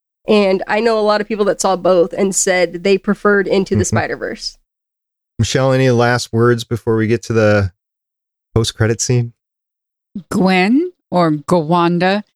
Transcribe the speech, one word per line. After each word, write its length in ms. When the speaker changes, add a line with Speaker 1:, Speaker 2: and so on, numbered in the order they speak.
Speaker 1:
And 420
I 120
know 180
a 40
lot 180
of 80
people 180
that 140
saw 160
both 380
and 200
said 500
they 140
preferred 480
Into 300
the 60
Speaker 2:
Mm-hmm. 60
Speaker 1:
Spider-Verse. 600
Speaker 2:
Michelle, 360
any 160
last 420
words 320
before 320
we 120
get 160
to 100
the 400
post-credit 460
scene? 320
Speaker 3:
Gwen 640
or 220
Gowanda. 920